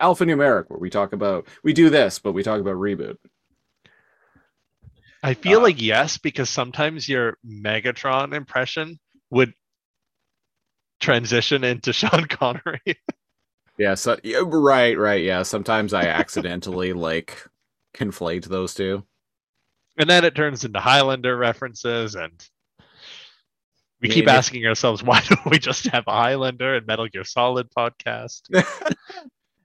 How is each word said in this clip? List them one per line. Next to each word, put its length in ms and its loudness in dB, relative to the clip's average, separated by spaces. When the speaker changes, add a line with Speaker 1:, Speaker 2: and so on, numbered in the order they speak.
Speaker 1:
Alphanumeric, 680 2
where 100 -12
we 120 -8
talk 240 -2
about, 320 -2
we 100 2
do 160 8
this, 300 4
but 140 -4
we 100 -2
talk 180 -2
about 160 -4
Reboot. 400 -4
Speaker 2:
I 120 0
feel 260 4
Speaker 1:
Uh, 20 6
Speaker 2:
like 180 4
yes, 380 2
because 320 -4
sometimes 580 -4
your 380 -2
Megatron 880 -2
impression 640 -6
would 240 2
transition 640 0
into 280 -2
<laughs> 20 -6
Sean 320 0
Connery. 720 -6
Speaker 1:
Yeah, 160 2
so, 280 0
yeah, 220 -2
right, 540 4
right, 240 2
yeah. 200 0
Sometimes 520 -2
I 100 0
accidentally, 880 -4
<laughs> 20 -8
like, 520 -6
conflate 520 -6
those 280 -6
two. 300 -6
Speaker 2:
And 140 4
then 140 6
it 100 2
turns 300 -2
into 160 -6
Highlander 560 2
references, 800 -4
and 160 -10
we 100 -2
Speaker 1:
I 20 -2
Speaker 2:
keep 140 4
Speaker 1:
mean, 80 8
if 40 6
Speaker 2:
asking 280 -2
ourselves, 360 0
<laughs> 20 -10
"Why 240 4
don't 220 2
we 80 6
just 280 -4
have 220 -2
a 40 -2
Highlander 600 0
and 120 -4
Metal 220 -4
Gear 160 -12
Solid 460 -2
podcast?" 800 -6
Speaker 1:
<laughs> 440 0